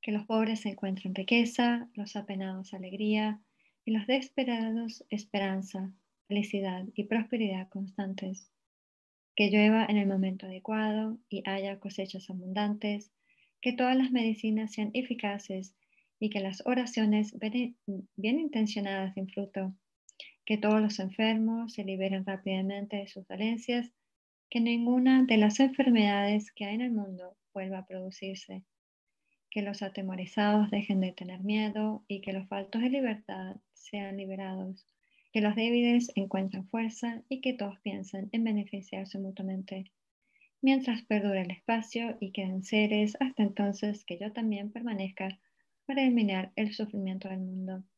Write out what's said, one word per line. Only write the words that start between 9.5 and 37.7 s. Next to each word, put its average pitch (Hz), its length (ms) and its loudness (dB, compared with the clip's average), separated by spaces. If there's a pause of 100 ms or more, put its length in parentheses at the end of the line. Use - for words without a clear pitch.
llueva 214 340 6
en 208 120 2
el 202 100 4
momento 190 400 0
adecuado 214 720 -2 (100)
y 196 160 -6
haya 196 360 -4
cosechas 190 500 -10
abundantes. 208 800 -2 (500)
Que 247 120 0
todas 254 240 2
las 262 160 4
medicinas 220 600 0
sean 214 220 -4
eficaces 202 800 -4 (460)
y 214 100 0
que 208 80 -4
las 190 260 -4
oraciones 220 760 2
bien, 240 380 -4 (400)
bien 220 220 0
intencionadas 202 800 -2
den 190 120 -6
fruto. 190 460 -6 (680)
Que 214 120 0
todos 214 240 4
los 208 200 0
enfermos 220 720 0
se 208 100 -8
liberen 190 420 -2
rápidamente 196 720 -4
de 202 120 -6
sus 190 180 -16
dolencias. 233 640 -2 (600)
Que 240 100 0
ninguna 247 640 6
de 285 120 6
las 214 220 6
enfermedades 214 960 6
que 208 120 -10
hay 208 120 -4
en 240 60 -2
el 247 100 -2
mundo 190 440 -6 (160)
vuelva 190 260 -6
a 190 80 -12
producirse. 190 760 -10 (880)
Que 214 120 -4
los 202 200 -6
atemorizados 202 880 2
dejen 202 300 2
de 185 120 0
tener 185 280 -10
miedo 214 680 0
y 196 120 -6
que 196 140 -6
los 190 120 -6
faltos 196 360 -4
de 247 80 2
libertad 214 640 -2 (160)
sean 196 440 -8
liberados. 190 680 -8 (460)
Que 220 80 2
los 208 160 4
débiles 240 580 4
encuentren 190 540 -2
fuerza 226 600 -4
y 262 120 -4
que 254 140 -2
todos 202 260 -6